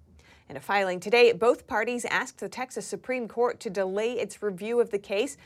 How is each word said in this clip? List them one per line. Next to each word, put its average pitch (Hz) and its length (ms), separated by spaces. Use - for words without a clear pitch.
In 120 60
a 135 40
filing 190 380
today, 233 340
both 226 340
parties 233 400
asked 220 320
the 202 100
Texas 226 380
Supreme 233 420
Court 240 320
to - 80
delay 196 440
its 202 300
review 208 380
of 226 100
the 202 80
case 214 480